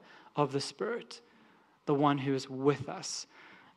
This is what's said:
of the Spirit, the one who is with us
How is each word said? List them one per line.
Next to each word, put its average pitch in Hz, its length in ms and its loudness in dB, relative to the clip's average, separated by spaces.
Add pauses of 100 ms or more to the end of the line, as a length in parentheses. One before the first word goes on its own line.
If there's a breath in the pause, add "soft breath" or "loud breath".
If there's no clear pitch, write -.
(360 loud breath)
of 139 160 4
the 139 80 0
Spirit, - 600 -6 (680 soft breath)
the 151 80 2
one 143 240 4
who 139 160 0
is 131 140 -4
with 135 400 2
us - 380 -8 (500 loud breath)